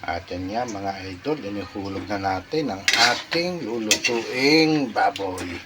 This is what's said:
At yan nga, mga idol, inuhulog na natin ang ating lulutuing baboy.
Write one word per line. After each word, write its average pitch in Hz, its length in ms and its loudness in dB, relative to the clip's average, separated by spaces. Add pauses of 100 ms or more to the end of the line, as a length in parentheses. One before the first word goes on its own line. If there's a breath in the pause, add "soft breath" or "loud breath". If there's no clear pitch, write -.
At 87 240 -2
yan 92 240 -6
nga, 123 80 0
mga 98 300 -4 (260)
idol, 147 240 -2
inuhulog 98 640 -6
na 101 160 -2
natin 98 480 0
ang 95 80 -4 (320)
ating 170 560 -2
lulutuing 120 1300 4
baboy. 92 720 0